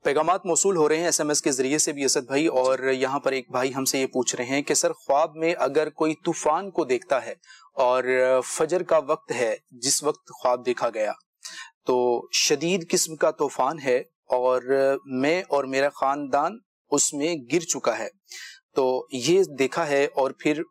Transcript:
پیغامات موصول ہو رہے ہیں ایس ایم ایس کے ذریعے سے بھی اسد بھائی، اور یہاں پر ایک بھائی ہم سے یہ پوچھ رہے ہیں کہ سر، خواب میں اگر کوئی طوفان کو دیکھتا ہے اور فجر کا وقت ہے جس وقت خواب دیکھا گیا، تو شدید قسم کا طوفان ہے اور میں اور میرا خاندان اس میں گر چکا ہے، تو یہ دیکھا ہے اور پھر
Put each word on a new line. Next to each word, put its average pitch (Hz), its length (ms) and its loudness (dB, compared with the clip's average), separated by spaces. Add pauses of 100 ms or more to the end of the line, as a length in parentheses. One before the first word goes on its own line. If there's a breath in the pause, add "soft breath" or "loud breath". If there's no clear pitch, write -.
پیغامات 156 420 0
موصول 180 300 0
ہو 151 120 4
رہے 156 80 4
ہیں 170 80 -2
ایس 165 160 0
ایم 151 80 -2
ایس 147 140 0
کے 147 100 0
ذریعے 135 260 0
سے 156 140 0
بھی 139 120 -4
اسد 131 220 0
بھائی، 143 200 0
اور 131 320 2
یہاں 131 420 -2
پر 139 120 -2
ایک 131 180 -6
بھائی 127 240 -2
ہم 131 100 -4
سے 135 160 -2
یہ 131 60 0
پوچھ 127 300 -2
رہے 123 80 -4
ہیں 139 180 -2
کہ 147 120 -2
سر، 170 180 0
خواب 151 440 0
میں 165 220 0
اگر 147 320 0
کوئی 156 240 -2
طوفان 156 560 -2
کو 160 140 -2
دیکھتا 123 420 -2
ہے 107 80 -10 (400 loud breath)
اور 127 300 2 (420)
فجر 165 360 0
کا 165 140 2
وقت 151 360 0
ہے 117 240 0 (140)
جس 127 320 -4
وقت 147 280 -4 (120)
خواب 123 240 0
دیکھا 120 240 0
گیا، 107 220 -2 (760 loud breath)
تو 123 460 2
شدید 165 580 0
قسم 165 260 -2
کا 160 140 2
طوفان 151 500 -2
ہے 131 180 2 (280)
اور 127 360 2 (420)
میں 139 440 0
اور 143 160 0
میرا 135 240 0
خاندان 143 680 -2 (320)
اس - 240 0
میں 156 220 -2 (160)
گر 175 80 2
چکا 123 380 -4
ہے، 110 100 -6 (680 loud breath)
تو 127 380 0
یہ 147 300 2 (160)
دیکھا 139 300 0
ہے 139 160 2
اور 135 260 0
پھر 147 400 -2